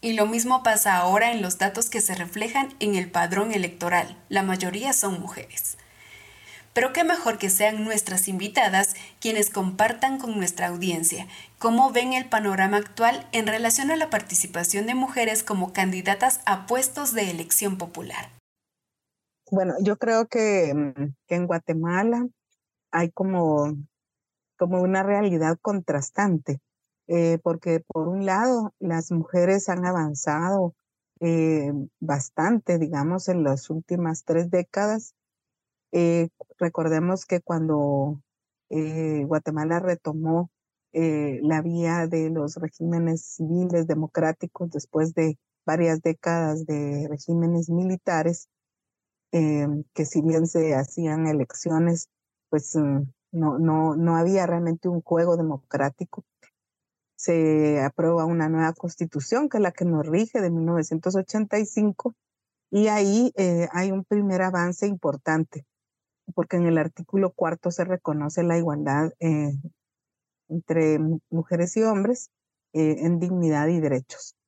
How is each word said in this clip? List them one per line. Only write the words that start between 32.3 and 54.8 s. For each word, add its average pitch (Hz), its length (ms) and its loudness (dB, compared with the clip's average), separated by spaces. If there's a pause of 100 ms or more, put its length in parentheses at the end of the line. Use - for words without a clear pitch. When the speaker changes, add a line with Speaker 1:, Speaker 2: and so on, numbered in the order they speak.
Speaker 2:
digamos, 165 500 -2
en 180 140 2
las 139 280 0
últimas 160 540 -4
tres 170 260 0
décadas. 202 600 -2 (800)
Eh, 170 380 2 (300)
recordemos 170 680 0
que 175 140 0
cuando, 147 840 0 (480)
eh, 156 560 -2
Guatemala 156 540 0
retomó, 165 680 -2 (440)
eh, 151 500 0
la 156 180 2
vía 170 460 0
de 160 240 0
los 156 240 -4
regímenes 165 800 -2
civiles 170 540 0
democráticos 160 840 -2
después 156 420 -2
de 160 240 0 (300)
varias 160 360 2
décadas 160 640 0
de 147 440 -4
regímenes 170 580 0
militares, 170 800 0 (840)
eh, 151 340 2 (260)
que 156 140 -2
si 151 160 0
bien 160 240 4
se 160 300 2
hacían 156 500 -2
elecciones, 160 840 0 (400)
pues, 151 280 -2
mm, 143 260 2 (300)
no, 156 260 0
no, 160 380 2
no 165 200 2
había 180 300 2
realmente 170 420 -2